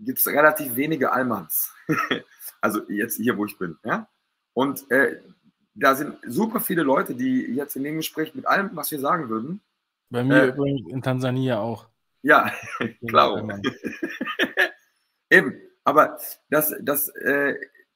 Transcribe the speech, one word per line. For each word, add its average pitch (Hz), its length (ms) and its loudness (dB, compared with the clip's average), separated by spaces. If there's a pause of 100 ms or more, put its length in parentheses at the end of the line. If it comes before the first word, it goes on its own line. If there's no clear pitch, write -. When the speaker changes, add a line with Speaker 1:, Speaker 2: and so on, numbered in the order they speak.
Speaker 1:
gibt's 127 260 -4
relativ 139 500 4
wenige 139 360 0
Allmanns. 113 600 -2 (160)
<laughs> 135 360 -2 (360)
Also 107 280 0
jetzt 104 280 -4
hier, 110 200 0
wo 104 80 0
ich 104 140 -10
bin, 85 260 -6
ja? 190 240 -4 (460)
Und, 131 360 -2
äh, 131 300 2 (540)
da 135 200 4
sind 147 220 -8 (100)
super 202 340 -2
viele 170 220 0
Leute, 151 320 2
die 131 280 0 (120)
jetzt 147 220 -4
in 135 80 -6
dem 151 120 -6
Gespräch 156 380 -6
mit 127 120 -8
allem, 190 260 0
was - 180 -8
wir 151 100 -6
sagen 147 280 -2
würden, 123 320 -6 (480)
Speaker 2:
Bei 120 160 -2
mir 131 200 6
Speaker 1:
äh, 131 40 4
Speaker 2:
übrigens 139 420 -2
in 131 120 -6
Tansania 127 580 0
auch. 113 280 -6 (340)
Speaker 1:
Ja, 147 280 4 (160)
<laughs> - 120 -12
Speaker 2:
Wenige 117 280 -6
Speaker 1:
klar. 117 300 4
Speaker 2:
Allmanns. 107 320 -6
Speaker 1:
<laughs> - 1600 -6
Eben, 165 300 6 (240)
aber 143 340 6 (300)
das, 151 320 2
das, - 280 -2
äh, 143 460 0 (420)